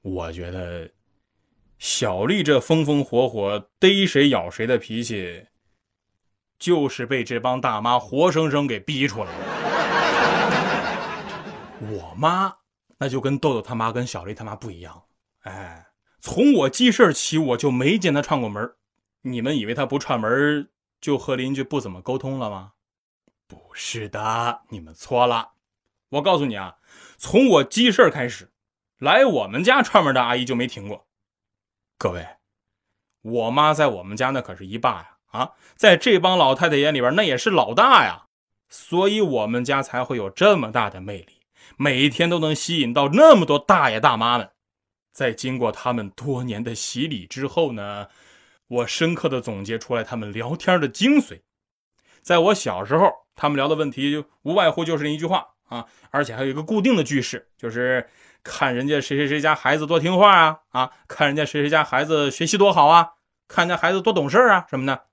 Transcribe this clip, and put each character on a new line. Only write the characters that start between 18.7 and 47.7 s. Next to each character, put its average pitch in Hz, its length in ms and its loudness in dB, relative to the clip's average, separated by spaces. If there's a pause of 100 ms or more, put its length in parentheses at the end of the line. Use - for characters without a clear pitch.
你 123 180 -6
们 139 160 -2
以 107 100 -4
为 117 80 -6
她 135 120 -4
不 139 120 -4
串 131 200 -4
门 107 120 -2
儿 143 360 0 (340)
就 143 180 -2
和 135 180 -4
邻 131 180 -4
居 135 80 -6
不 135 180 -4
怎 101 100 -12
么 90 120 -16
沟 127 160 -6
通 135 200 -8
了 110 120 -8
吗？ 95 220 -14 (720)
不 - 260 -20
是 107 360 -10
的， 113 600 -4
你 107 120 -14
们 80 140 -20
错 123 320 0
了。 117 260 -2 (580)
我 143 120 -2
告 180 160 4
诉 143 80 0
你 110 100 -4
啊， 92 200 -10 (400)
从 254 320 4
我 151 160 6
记 233 260 2
事 220 120 4
儿 165 80 6
开 127 180 -6
始， - 220 -14 (480)
来 185 260 4
我 135 220 0
们 123 180 -6
家 262 180 4
串 190 220 4
门 135 100 0
的 127 80 4
阿 120 140 0
姨 123 80 -2
就 127 100 -4
没 123 120 -2
停 101 200 -14
过。 104 200 -14 (880)
各 101 140 -2
位， 87 160 -10 (960)
我 113 280 -4
妈 151 220 4
在 147 140 2
我 98 160 -4
们 98 140 -10
家 127 140 0
那 139 120 -4
可 95 120 -14
是 95 120 -18
一 104 100 -10
霸 117 200 0
呀！ - 120 -16 (200)
啊， 127 240 -6 (240)
在 185 200 6
这 196 220 4
帮 185 180 2
老 139 180 4
太 170 140 0
太 151 80 2
眼 147 160 2
里 135 80 -2
边 123 140 2
那 214 80 2
也 135 160 0
是 - 100 -2
老 127 240 2
大 220 320 6
呀， 87 220 -6 (420)
所 185 400 -2
以 214 120 0
我 127 260 0
们 120 180 -2
家 139 180 -2
才 123 220 -6
会 127 140 -6
有 98 100 -6
这 196 280 4
么 113 140 -4
大 113 200 -2
的 92 100 -18
魅 98 180 -12
力， - 220 -20 (380)
每 139 320 2
天 165 180 0
都 175 100 0
能 156 160 0
吸 165 260 -4
引 120 120 0
到 143 160 2
那 285 260 8
么 175 120 4
多 147 120 2
大 151 320 2
爷 110 80 -4
大 120 180 2
妈 120 200 0
们。 101 140 -6 (600)
在 127 200 -4
经 131 240 -6
过 117 160 -2
他 123 220 -4
们 104 160 -6
多 127 340 -6
年 110 180 -8
的 117 120 -8
洗 127 320 -6
礼 101 200 -10
之 135 200 -10
后 147 260 -2